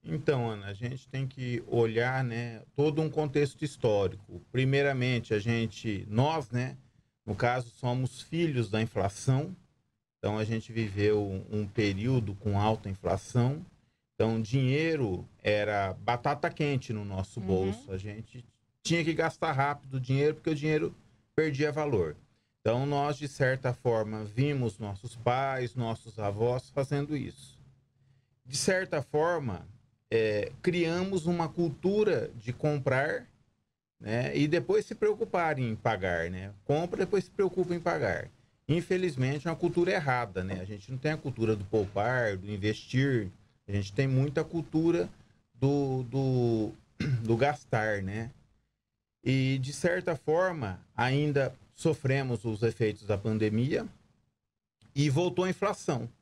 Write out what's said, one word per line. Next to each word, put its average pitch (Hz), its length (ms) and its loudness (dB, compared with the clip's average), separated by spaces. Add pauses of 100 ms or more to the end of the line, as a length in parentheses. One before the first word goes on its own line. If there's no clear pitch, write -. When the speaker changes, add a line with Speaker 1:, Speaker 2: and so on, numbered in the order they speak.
Speaker 1:
Então, 135 480 0
Ana, 104 160 -8
a 101 80 -8
gente 123 320 -8
tem 135 220 -4
que 123 400 -6
olhar, 120 560 2
né, 117 380 -6 (120)
todo 151 260 2
um 160 80 0
contexto 147 560 0
histórico. 101 840 0
Primeiramente, 131 840 2
a 107 60 2
gente, 110 720 -2
nós, 143 400 2
né, 123 260 -4 (480)
no 104 120 -4
caso, 120 340 0
somos 127 500 -2
filhos 151 480 0
da 110 140 2
inflação. 131 720 0 (640)
Então, 104 200 -2
a 107 60 0
gente 113 280 -4
viveu 104 800 2
um 107 160 -2
período 104 680 0
com 101 240 -2
alta 107 320 0
inflação. 120 760 0 (520)
Então, 113 260 2
dinheiro 131 800 0 (160)
era 104 600 2
batata 139 500 0
quente 143 420 -2
no 107 120 -6
nosso 95 340 -6
Speaker 2:
Uhum. 95 80 -6
Speaker 1:
bolso. 95 460 0
A 92 40 -6
gente 107 480 -12 (420)
tinha 165 160 2
que 160 120 0
gastar 160 380 -2
rápido 139 420 0
o 131 60 -2
dinheiro, 135 340 2
porque - 160 -4
o 156 40 2
dinheiro 156 400 0 (400)
perdia 151 380 2
valor. 123 420 0 (460)
Então, 120 240 2
nós, 143 320 0
de 147 100 -8
certa 131 460 0
forma, 110 540 0
vimos 123 520 0
nossos 104 380 -8
pais, 131 580 0
nossos 113 440 -6
avós 110 500 0
fazendo 143 480 -2
isso. - 420 -10 (840)
De 139 140 -8
certa 185 420 0
forma, 147 680 0 (440)
é, 107 500 0
criamos 175 640 0
uma 170 240 0
cultura 175 880 0
de 117 160 -8
comprar, 147 760 0 (720)
né, 120 380 -2
e 143 100 2
depois 175 380 2
se - 100 -10
preocupar 202 640 0
em 117 160 -2
pagar, 92 560 0
né? 95 220 -8 (140)
Compra, 165 400 0
depois 185 180 0
se - 60 -18
preocupa 180 440 0
em 175 60 -4
pagar. 147 500 -2 (380)
Infelizmente, 151 800 0
é - 20 -2
uma 156 60 -2
cultura 175 360 2
errada, 123 520 0
né? 95 160 -4
A 90 60 -8
gente 104 240 -12
não 131 80 -6
tem 151 140 -2
a 156 40 -2
cultura 113 400 0
do 98 80 -6
poupar, 104 720 0
do 95 140 -10
investir. 107 800 0 (360)
A 101 60 -8
gente 101 220 -2
tem 135 120 2
muita 135 380 2
cultura 170 640 0 (460)
do, 135 480 2
do, 120 720 2 (280)
<clears throat> 127 240 0
do 113 100 4
gastar, 110 680 0
né? 107 280 -6 (960)
E, 131 300 2
de 135 160 -4
certa 180 420 0
forma, 156 640 0 (160)
ainda 135 600 2 (200)
sofremos 131 720 0
os 110 180 -2
efeitos 107 440 0
da 101 100 2
pandemia 110 720 0 (1080)
e 143 140 4
voltou 175 380 2
a - 20 0
inflação. 175 580 -2 (160)